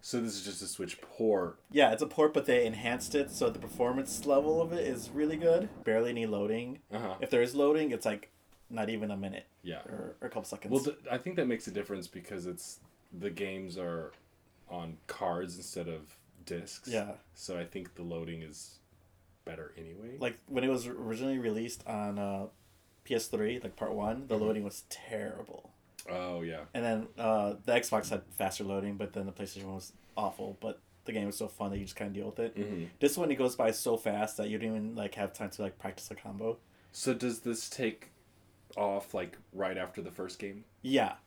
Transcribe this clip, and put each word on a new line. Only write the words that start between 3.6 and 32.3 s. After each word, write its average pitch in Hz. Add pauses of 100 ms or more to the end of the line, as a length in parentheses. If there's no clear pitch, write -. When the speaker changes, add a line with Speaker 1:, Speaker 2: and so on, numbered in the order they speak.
Speaker 2:
level 147
of 165
it 175
is 120
really 151
good. 170 (160)
Barely 113
any 117
loading. 110 (120)
Speaker 1:
Uh-huh. 104
Speaker 2:
If -
there 120
is 123
loading, 147
it's, 117
like, 107 (400)
not 110
even 107
a 98
minute. 98 (180)
Speaker 1:
Yeah. 85
Speaker 2:
Or, -
or 98
a -
couple 104
seconds. 104
Speaker 1:
Well, 131
th-, 147 (140)
I 123
think 180
that 156
makes 117
a 107
difference 98
because 90
it's, - (320)
the 92
games 95
are 85 (580)
on 82 (100)
cards 90
instead 90
of 78 (280)
discs. -
Speaker 2:
Yeah. 104 (220)
Speaker 1:
So -
I 87
think 87
the 87
loading 82
is - (680)
better 80
anyway. 92
Speaker 2:
Like, 120
when 127
it 131
was 123
originally 123
released 113
on, 104
uh, 98 (580)
P 131
S 113
three, 110
like, 110
part -
one, 110
the 117
Speaker 1:
Mm-hmm. 107
Speaker 2:
loading 107
was -
terrible. - (400)
Speaker 1:
Oh, 90
yeah. 80 (140)
Speaker 2:
And 117
then, 113 (100)
uh, 107 (100)
the -
Xbox 120
had 101 (140)
faster 98
loading, 98
but 101
then 101
the 98
PlayStation 98
one 95
was - (240)
awful. 107
But - (280)
the -
game 107
was 101
so 107
fun 101
that 101
you 101
just 92
kinda 101
deal 98
with 104